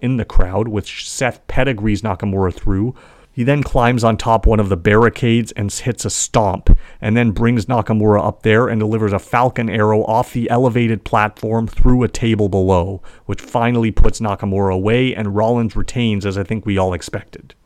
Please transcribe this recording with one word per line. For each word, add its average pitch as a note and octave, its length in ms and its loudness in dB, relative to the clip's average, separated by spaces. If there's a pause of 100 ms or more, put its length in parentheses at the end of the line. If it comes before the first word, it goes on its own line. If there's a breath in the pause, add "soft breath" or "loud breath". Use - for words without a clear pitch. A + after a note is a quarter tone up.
in B2+ 160 -2
the A2 80 -4
crowd, F#2+ 420 2
which - 420 -8
Seth - 380 -6
pedigrees G#2+ 540 -2
Nakamura G2 520 -2
through. G2+ 420 -2 (360 loud breath)
He B2 120 -6
then C#3 200 0
climbs A#2+ 400 0
on A2+ 140 2
top A2+ 280 0
one A2 140 4
of G2+ 80 0
the F#2+ 80 -2
barricades A2+ 800 2
and G2+ 180 -6
s-, - 80 -10
hits - 240 -6
a - 60 -6
stomp, - 680 2 (220 loud breath)
and A2 160 -2
then A#2+ 160 2
brings A2+ 340 0
Nakamura G#2+ 580 0
up - 200 -6
there A2+ 240 4
and A2 140 -2
delivers G#2+ 320 -2
a F#2+ 60 -2
Falcon A#2+ 500 -2
Arrow G#2+ 340 0
off A2+ 300 -2
the A#2 160 -4
elevated A#2 560 0
platform A2 600 -2
through B2+ 380 4
a G#2+ 60 0
table G#2+ 400 0
below, F#2 520 0 (240 loud breath)
which G2 160 -8
finally A#2 480 0
puts G#2 300 4
Nakamura G2 560 -2
away, A#2 400 0
and G2+ 180 -4
Rollins A2 440 0
retains, G#2 480 -2
as G2 120 -4
I G2 60 -2
think A2 220 -6
we G2+ 120 -2
all F#2 160 0
expected. - 640 -12 (100)